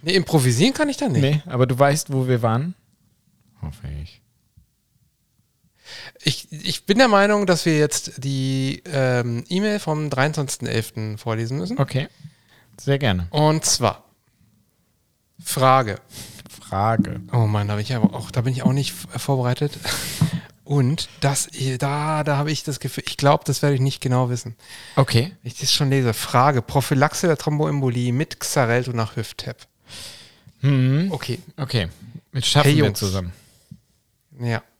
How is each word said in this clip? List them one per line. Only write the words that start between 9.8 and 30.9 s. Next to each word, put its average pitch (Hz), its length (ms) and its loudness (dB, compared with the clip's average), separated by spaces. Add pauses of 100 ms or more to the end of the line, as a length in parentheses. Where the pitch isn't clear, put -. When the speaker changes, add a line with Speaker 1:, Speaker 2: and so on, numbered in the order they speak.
Speaker 1:
dreiundzwanzigsten 135 600 -2
elften 110 500 -4
vorlesen 113 400 -4
müssen. 190 200 -6
Speaker 2:
Okay, 135 300 -2 (720)
sehr 139 180 -2
gerne. 95 300 0
Speaker 1:
Und 156 380 2
zwar: - 380 0 (1400)
Frage. 131 520 4 (520)
Speaker 2:
Frage. 107 720 -2 (140)
Speaker 1:
Oh 117 120 4
Mann, 104 220 0
da 107 60 -2
bin 104 80 -4
ich 123 120 -4
aber 110 200 0
auch, 113 160 -10
da 131 100 -2
bin 123 140 0
ich 123 80 -4
auch 127 100 2
nicht 139 200 -2
f-, - 300 -10
vorbereitet. 131 560 -2 (420)
<laughs> - 440 -4
Und 143 460 0 (100)
das, 139 280 -2 (300)
da, 147 460 -2
da 143 140 0
habe 143 120 -2
ich 147 120 -4
das 143 180 -6
Gefühl, - 260 -8
ich - 120 -6
glaub, 143 260 4
das - 160 0
werde 143 140 4
ich 131 80 2
nicht 135 180 0
genau 127 300 2
wissen. 120 240 -6 (420)
Speaker 2:
Okay. 135 360 2 (100)
Speaker 1:
Wenn 120 100 -10
ich - 60 -16
das 135 140 -2
schon 139 180 2
lese. 127 240 2
Frage: 131 480 4
Prophylaxe 139 640 0
der 160 100 4
Thromboembolie 139 760 -2
mit 139 280 -4
Xarelto 123 520 0
nach 113 240 -4
Hüft-Tap. - 500 -10 (960)
Speaker 2:
Mhm. 135 500 2